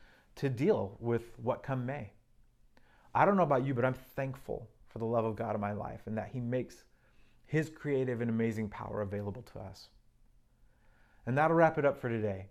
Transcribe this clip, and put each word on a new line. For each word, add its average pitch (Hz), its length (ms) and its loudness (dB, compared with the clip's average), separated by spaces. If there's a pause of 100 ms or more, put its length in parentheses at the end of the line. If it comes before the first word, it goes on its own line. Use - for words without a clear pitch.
(380)
to 139 120 0
deal 117 500 2
with 117 380 -2
what 120 240 -2
come 131 240 -4
may. 131 280 -8 (1000)
I 131 120 6
don't 196 120 4
know 180 60 6
about 139 200 4
you, 135 120 0
but 120 100 2
I'm 131 80 2
thankful - 760 -8 (200)
for - 100 -14
the 110 80 -2
love 113 180 2
of 110 120 0
God 110 180 -2
in 107 80 -2
my 104 100 -2
life 104 360 -8
and 107 100 -4
that 104 160 -6
he 127 60 -6
makes 123 440 -4 (600)
his 151 240 0
creative 131 520 -2
and 117 100 0
amazing 113 380 0
power 107 320 -6
available 101 420 -4 (100)
to - 60 -12
us. 95 300 -14 (1400)
And 123 100 0
that'll 160 180 4
wrap 160 220 6
it 147 80 2
up 135 140 4
for 127 100 -4
today. 104 420 -2